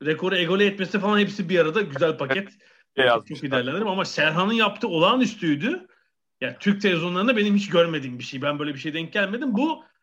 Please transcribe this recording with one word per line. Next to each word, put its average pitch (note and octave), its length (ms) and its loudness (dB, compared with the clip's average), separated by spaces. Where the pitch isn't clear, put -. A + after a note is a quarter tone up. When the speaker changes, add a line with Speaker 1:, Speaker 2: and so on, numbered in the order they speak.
Speaker 1:
rekoru E3+ 300 0
egale F3+ 300 2
etmesi G3+ 340 -2
falan G#3 200 2
hepsi G3 300 -2
bir F3 100 4
arada D#3+ 220 4
güzel D#3 360 0
paket. C#3+ 360 -4
Speaker 2:
<laughs> - 440 -14
Ne C3+ 60 4
Speaker 1:
Çok B2+ 40 6
Speaker 2:
yazmışlar? A#2 400 0
Speaker 1:
iyi C3 40 -4
değerlendirdim C3+ 360 -2
ama F#3 180 -2
Serhan'ın E3 480 0
yaptığı A3 340 0
olağanüstüydü. F#3+ 1000 0
Yani B2+ 180 -6
Türk G3+ 220 0
televizyonlarında F3+ 560 0
benim G#3 180 2
hiç G3 140 0
görmediğim D3+ 500 0
bir A#2+ 40 -12
şey. C3 180 -10
Ben D3 180 -2
böyle D3 140 -4
bir C3 60 -10
şey D3+ 140 -8
denk D#3+ 200 -8
gelmedim. G#3+ 440 -2
Bu D4+ 260 -2